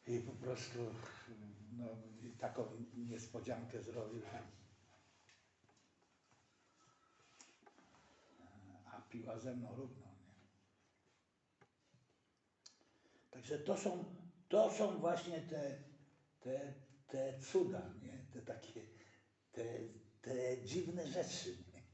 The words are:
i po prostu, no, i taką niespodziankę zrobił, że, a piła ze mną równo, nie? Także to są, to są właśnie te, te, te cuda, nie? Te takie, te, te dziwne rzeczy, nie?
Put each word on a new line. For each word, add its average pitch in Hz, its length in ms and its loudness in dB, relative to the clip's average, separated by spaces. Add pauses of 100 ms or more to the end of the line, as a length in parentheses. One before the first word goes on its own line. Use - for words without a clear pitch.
i 120 140 4
po 127 120 -4
prostu, 120 460 -2 (920)
no, 120 140 -4 (360)
i 120 80 -8
taką - 340 0 (300)
niespodziankę 117 880 -2
zrobił, 113 380 -2
że, 113 220 -6 (4000)
a - 160 -12
piła 113 380 -4
ze 123 180 -2
mną 117 200 -2
równo, 131 300 -6
nie? - 260 -18 (3000)
Także 143 280 -2
to 190 180 4
są, 180 280 4 (440)
to 214 240 12
są 196 260 6
właśnie 170 420 4
te, 143 420 -2 (580)
te, 139 340 0 (320)
te 135 340 2
cuda, - 500 4 (120)
nie? - 300 -10
Te - 100 -6
takie, - 400 -6 (680)
te, 117 120 -2 (580)
te 127 420 2
dziwne 170 420 2
rzeczy, - 500 0 (100)
nie? - 40 -14 (220)